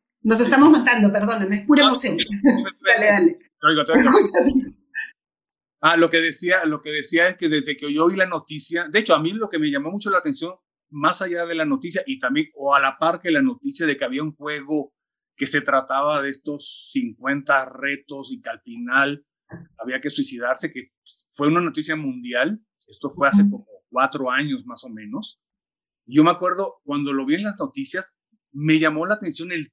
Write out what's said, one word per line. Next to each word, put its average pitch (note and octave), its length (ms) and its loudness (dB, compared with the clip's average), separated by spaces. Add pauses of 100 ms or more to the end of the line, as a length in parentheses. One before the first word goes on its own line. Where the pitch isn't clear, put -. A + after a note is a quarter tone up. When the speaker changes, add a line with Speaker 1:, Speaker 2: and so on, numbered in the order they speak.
(220)
Speaker 1:
nos A3 160 4
Speaker 2:
Sí. A#3+ 60 4
Speaker 1:
estamos C#4 260 8
matando, A#3+ 420 6
perdóname, G#3 460 -2
es - 80 -12
pura C#4+ 160 6
Speaker 2:
No, - 80 6
Speaker 1:
emoción. B3 280 2
Speaker 2:
sí, - 100 0
sí, G#3 60 -8
sí, G3+ 80 -6
Speaker 1:
<laughs> - 440 2
Dale, F#3+ 200 4
dale. F#3 280 4
Speaker 2:
te - 340 -6
oigo, D#3 160 2
te D#3+ 80 0
oigo. B3 180 6 (140)
Speaker 1:
Escúchame. - 500 2 (1080)
Speaker 2:
Ah, E3 160 2
lo E3 120 6
que D#3+ 120 2
decía, F3+ 440 0
lo D3+ 160 -2
que D3+ 100 -12
decía D3+ 380 0
es F3+ 80 -4
que E3+ 140 -2
desde D3 260 -2
que D3 160 -6
yo D#3 160 2
vi F#3 80 0
la F#3 100 0
noticia, E3 640 -8
de F#3+ 120 0
hecho, F#3+ 140 2
a D3 80 4
mí E3+ 100 -2
lo A3 180 -6
que E3+ 80 -4
me D3+ 120 0
llamó C#3+ 200 -4
mucho G3+ 200 -6
la F#3 80 2
atención E3 360 -6 (400)
más D#3+ 280 -2
allá F3 220 -4
de E3+ 100 -6
la D#3+ 100 -2
noticia D#3+ 420 -4
y C3+ 120 -8
también, C#3+ 360 -2
o C#3 200 -2
a C#3 60 4
la C3+ 180 -2
par E3+ 220 0
que F3 100 -4
la D3 120 2
noticia C3+ 440 -2
de C#3 100 0
que C3+ 80 -6
había C3+ 180 -4
un D#3 120 -6
juego D3 600 -6 (420)
que C3+ 100 -6
se D3 140 -2
trataba C#3 600 -2
de C#3 80 -4
estos - 600 -12
cincuenta C3 760 -2
retos C3+ 640 -10
y A2+ 80 -12
que A2+ 100 -12
al A#2 100 -14
final C3 640 -2 (520)
había B2+ 220 -6
que C#3+ 100 -8
suicidarse, C3 600 -4
que, - 220 -16 (100)
pues, - 300 -20
fue C#3+ 160 -2
una E3+ 120 2
noticia D#3 360 -4
mundial. C3 640 -4 (260)
Esto - 240 -12
fue C#3 180 0
hace G3+ 140 4
Speaker 1:
Ujú. G3+ 80 4
Speaker 2:
como - 160 -8 (240)
cuatro C3 400 -2
años C3+ 360 -4
más B2 180 -16
o B2+ 40 -18
menos. A2 520 -14 (640)
Yo C#3+ 160 4
me E3 80 6
acuerdo F3+ 540 -4
cuando C#3+ 280 -4
lo C3+ 140 -4
vi D3 80 0
en G3 100 -2
las G3+ 140 -6
noticias, C#3 540 -8 (400)
me D#3 260 2
llamó D#3 280 0
la G#3 80 -2
atención F3+ 380 -8
el D#3 200 -8